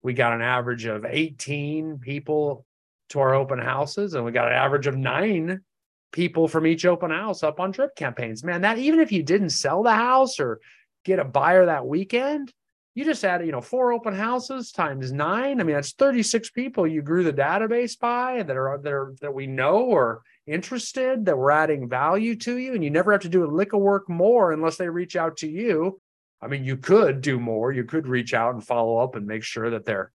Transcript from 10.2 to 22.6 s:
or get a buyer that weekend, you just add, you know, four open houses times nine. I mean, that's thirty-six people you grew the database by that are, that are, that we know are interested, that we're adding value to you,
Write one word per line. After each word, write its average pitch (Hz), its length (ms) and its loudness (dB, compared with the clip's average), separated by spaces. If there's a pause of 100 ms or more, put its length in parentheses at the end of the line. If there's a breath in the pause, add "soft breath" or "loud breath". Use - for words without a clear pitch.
or 120 220 -2 (420 soft breath)
get 185 160 0
a 151 60 0
buyer 156 400 6
that 147 200 0
weekend, 240 680 -2 (420)
you 247 80 -6
just 302 220 -2
add, 180 200 0
you 160 60 -2
know, 131 80 -4
four 247 320 0
open 226 220 -2
houses 247 580 -4
times 135 400 -2
nine. 214 480 -2
I 180 60 0
mean, 151 100 0
that's 143 160 -4
thirty-six 240 600 2
people 240 360 -2
you 156 140 -2
grew 165 240 0
the 151 80 0
database 214 680 0
by 247 440 -2
that 139 120 -4
are, 135 260 -2
that 143 120 -4
are, 135 260 -4
that 143 140 -6
we 135 120 -6
know 156 480 2
are 120 280 2 (260 soft breath)
interested, 240 800 -4
that 160 120 2
we're 135 140 4
adding 151 360 2
value 175 480 0
to 240 220 -6
you, 254 160 -6